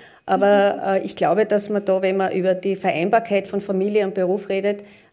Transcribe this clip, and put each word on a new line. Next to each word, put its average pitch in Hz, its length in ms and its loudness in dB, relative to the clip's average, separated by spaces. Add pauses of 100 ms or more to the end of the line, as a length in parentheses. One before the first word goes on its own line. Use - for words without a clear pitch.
(260)
Aber, 202 580 4
äh, 190 200 0
ich 202 120 -10
glaube, 185 300 2
dass 208 220 0
man 202 160 -2
da, 190 180 0
wenn 190 140 0
man 190 160 -2
über 185 220 0
die 185 220 -4
Vereinbarkeit 196 720 0
von 202 120 -6
Familie 202 460 0
und 185 80 -6
Beruf 190 340 -2
redet, 202 360 -2 (280)